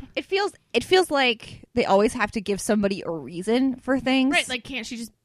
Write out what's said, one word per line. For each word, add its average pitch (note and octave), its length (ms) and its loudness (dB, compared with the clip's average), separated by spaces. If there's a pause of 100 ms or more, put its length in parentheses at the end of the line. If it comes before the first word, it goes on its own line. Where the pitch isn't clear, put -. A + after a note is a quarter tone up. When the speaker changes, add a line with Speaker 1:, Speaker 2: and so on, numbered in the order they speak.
(140)
Speaker 1:
It C4 120 -4
feels, G4 260 -2 (220)
it A#3+ 100 0
feels F#4 260 4
like C4 520 0 (120)
they A#3+ 120 2
always G3+ 260 4
have G#3 200 -2
to A#3 100 -4
give G3 180 -4
somebody G3+ 460 0
a - 40 -4
reason F#3 640 -2
for C4 240 -2
things. C4 320 2
Speaker 2:
Right, E4+ 160 0
like, B3+ 160 -8
can't B3 220 -10
she A#3+ 100 -12
just A3+ 160 -12 (120)